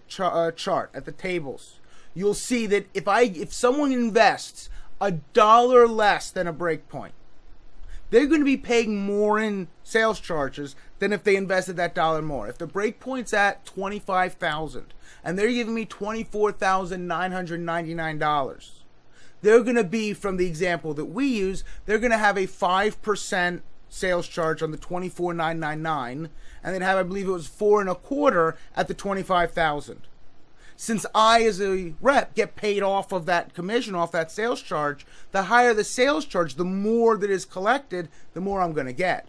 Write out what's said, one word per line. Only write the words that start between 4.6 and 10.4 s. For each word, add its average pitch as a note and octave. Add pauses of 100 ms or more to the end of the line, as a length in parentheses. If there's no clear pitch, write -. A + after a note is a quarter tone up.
a G3+
dollar A#3
less G#3+
than F3+
a E3+
breakpoint, D3+ (1000)
they're A#3+
gonna D4
be C#4
paying A3
more G#3
in G#3 (160)
sales A3
charges C#3+ (240)